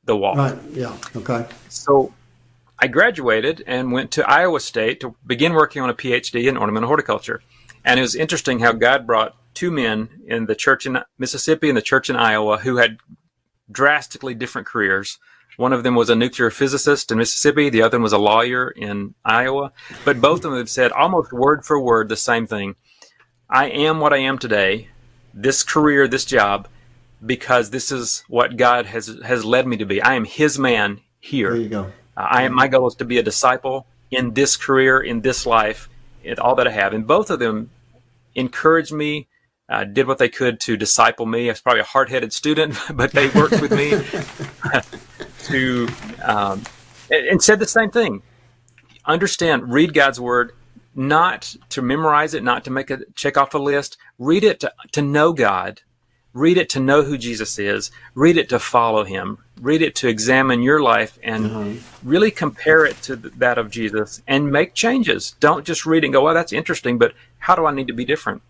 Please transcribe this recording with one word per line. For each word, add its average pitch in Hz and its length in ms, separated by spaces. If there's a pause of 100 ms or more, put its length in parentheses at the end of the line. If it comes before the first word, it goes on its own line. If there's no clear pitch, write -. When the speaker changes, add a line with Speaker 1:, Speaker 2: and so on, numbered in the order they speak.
Speaker 1:
the 113 120
walk." 98 220
Speaker 2:
Right. 135 180 (140)
Yeah. 117 260 (200)
Okay. 117 300 (220)
Speaker 1:
So 139 460 (640)
I 131 80
graduated 139 800
and 127 260
went 131 200
to - 160
Iowa 156 320
State - 400
to 123 140 (120)
begin 131 260
working 151 300
on 127 80
a 117 40
P 127 180
H 120 200
D 120 160
in 135 80
ornamental 107 320
horticulture. 135 520 (440)
And 123 140
it 131 40
was 117 120
interesting 143 460
how 117 120
God 120 340
brought 113 300 (180)
two 175 160
men 113 380 (180)
in 113 200
the 107 80
church 135 320
in 131 120 (200)
Mississippi 151 500
and 135 80
the 107 60
church - 260
in 127 80
Iowa 107 420
who 123 180
had 117 220 (720)
drastically 135 640
different 117 320
careers. 98 520 (380)
One 127 160
of 123 100
them 123 120
was 117 160
a 117 40
nuclear 120 360
physicist 139 600
in 113 80
Mississippi. 143 500
The 113 140
other 113 160
one 117 40
was 107 100
a 104 60
lawyer 120 520
in 101 440 (100)
Iowa. 131 480 (320)
But 131 160
both 170 240
of 151 80
them 120 140
said 123 260
almost 165 400
word 139 320
for 147 160
word 113 280
the 110 80
same 113 300
thing. 98 300 (720)
"I 131 200
am 156 320
what 147 120
I 139 60
am 135 200
today, 107 500 (460)
this - 280
career, 147 460
this 131 160
job, 101 440 (560)
because 120 460
this 123 220
is 120 360
what 123 280
God 120 300
has, 107 200 (180)
has 117 200
led 127 220
me 120 120
to 107 60
be. 98 160
I 123 140
am 113 100
His 147 340
man 107 420 (180)
here. 113 340
Speaker 2:
There 117 80
you 107 80
go. 98 240 (240)
Speaker 1:
Uh, 95 140
I 123 140
am, 127 100
my 127 140
goal 127 180
is 120 100
to 131 80
be 120 140
a 113 40
disciple 127 640 (240)
in 127 240
this 135 220
career, 131 440
in 117 200
this 131 260
life, 110 420 (360)
in 95 140
all 127 180
that 123 120
I - 20
have." 98 240
And 110 120
both 180 240
of 147 100
them 113 300 (640)
encouraged 156 560
me, 151 340 (420)
uh, 113 160
did 110 220
what 131 120
they 120 100
could 120 320
to 113 160
disciple 113 500
me. 117 220
I 113 40
was 107 80
probably 117 200
a - 40
hard-headed 123 480
student, 151 520
<laughs> 151 100
but 131 180
they 139 180
worked 160 300
with 143 120
me 147 180
<laughs> - 1500
to, 127 440 (340)
um, 101 400 (480)
and, 143 160
and 180 160
said 214 160
the 214 80
same 220 240
thing. 156 320 (840)
"Understand, 156 680
read 156 220
God's 139 260
Word, 120 320 (420)
not 151 600 (160)
to 135 120
memorize 151 520
it, 117 80
not 123 220
to 131 60
make 135 200
a 135 100 (140)
check 143 220
off 139 180
a 151 40
list. 143 380 (220)
Read 165 260
it - 160
to, - 120 (200)
to 147 100
know 147 300
God. 101 500 (500)
Read 165 260
it 170 120
to 135 100
know 139 220
who 139 160
Jesus 113 400
is. 101 320 (240)
Read 160 220
it 147 140
to 123 100
follow 113 440
Him. 95 340 (220)
Read 156 220
it - 140
to 127 120
examine 123 540
your 147 180
life 110 440
and 110 220
Speaker 2:
Uh-huh. 107 180 (400)
Speaker 1:
really 185 260
compare 156 560
it - 160
to 131 140
th-, - 220
that 120 200
of 107 120
Jesus 107 580
and 139 240
make 156 220
changes. 233 640
Don't 147 260
just 160 200
read 160 180
and 135 80
go, 135 120
'Well, 160 100
that's 165 180
interesting, 123 460
but 117 160 (240)
how - 180
do 165 100
I 147 60
need 135 160
to 120 60
be 120 100
different?'" 120 460